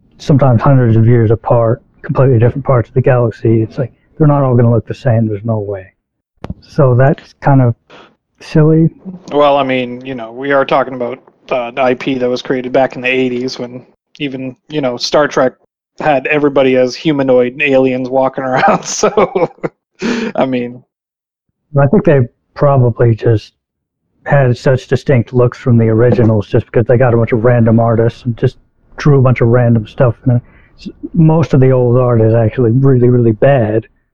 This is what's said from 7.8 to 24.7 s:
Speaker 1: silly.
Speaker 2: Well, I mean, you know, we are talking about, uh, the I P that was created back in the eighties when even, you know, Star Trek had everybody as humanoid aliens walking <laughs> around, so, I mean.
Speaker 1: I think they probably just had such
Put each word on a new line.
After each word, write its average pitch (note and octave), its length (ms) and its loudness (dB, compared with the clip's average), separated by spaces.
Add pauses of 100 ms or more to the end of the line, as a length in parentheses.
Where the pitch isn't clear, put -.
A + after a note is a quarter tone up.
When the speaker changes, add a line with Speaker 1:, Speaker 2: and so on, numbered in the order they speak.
Speaker 1:
silly. D#3+ 500 2 (420)
Speaker 2:
Well, C#3+ 260 2
I C#3 60 0
mean, B2+ 400 -6
you C3+ 120 -10
know, A2+ 160 -14
we C3 200 -8
are C3+ 140 2
talking C3 300 -2
about, B2+ 280 -10 (260)
uh, A#2+ 220 -6
the C3+ 100 -8
I B2+ 120 0
P C3 240 -6
that B2 120 -4
was B2 120 -4
created B2+ 300 -6
back C3 240 0
in C3 60 -10
the B2 60 -6
eighties B2+ 520 -4
when B2 260 -14 (340)
even, C3 380 -10 (120)
you D3+ 120 -6
know, B2 160 -4
Star D3+ 300 0
Trek C3 260 -2 (460)
had C#3 260 -2
everybody C#3+ 520 0
as B2+ 180 0
humanoid C3+ 680 -2
aliens C3 480 0
walking C3 340 -2
<laughs> - 0 -
around, C3+ 400 0
so, F#3+ 640 -2 (880)
I C3 120 -2
mean. B2 360 -8 (960)
Speaker 1:
I C#3+ 60 2
think G3 200 0
they C#3+ 160 2 (340)
probably B2 580 0
just A2 400 -2 (720)
had C3 320 0
such C3+ 300 -2